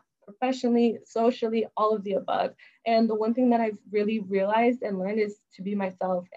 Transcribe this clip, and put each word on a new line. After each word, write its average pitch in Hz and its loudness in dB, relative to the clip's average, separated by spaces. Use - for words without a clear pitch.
professionally, 240 0
socially, 226 0
all 214 2
of 196 -2
the 202 -2
above. - -2
And 226 4
the 220 -2
one 220 0
thing 254 2
that 233 4
I've 214 -2
really 208 0
realized 208 2
and 202 -4
learned 202 -2
is 208 -2
to - -16
be 202 -4
myself, 185 -4